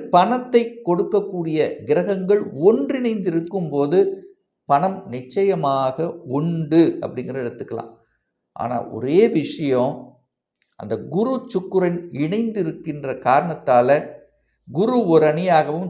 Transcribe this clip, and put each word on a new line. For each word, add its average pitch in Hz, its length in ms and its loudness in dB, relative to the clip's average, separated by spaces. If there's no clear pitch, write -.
பணத்தை 233 760 2
கொடுக்கக்கூடிய 175 1000 -2
கிரகங்கள் 185 680 0
ஒன்றிணைந்து 226 800 2
இருக்கும்போது 165 1000 0
பணம் 185 420 0
நிச்சயமாக 139 1040 -2
உண்டு 160 880 0
அப்படிங்கிறத 123 440 -8
எடுத்துக்கலாம். - 500 -10
ஆனா 120 360 -6
ஒரே 147 400 2
விஷயம், 139 880 -2
அந்த 110 200 -6
குரு 226 500 -2
சுக்கிரன் 180 640 -2
இணைந்து 202 480 -2
இருக்கின்ற 147 520 -6
காரணத்தால 135 1040 2
குரு 220 300 0
ஒரு 156 180 8
அணியாகவும் 160 600 0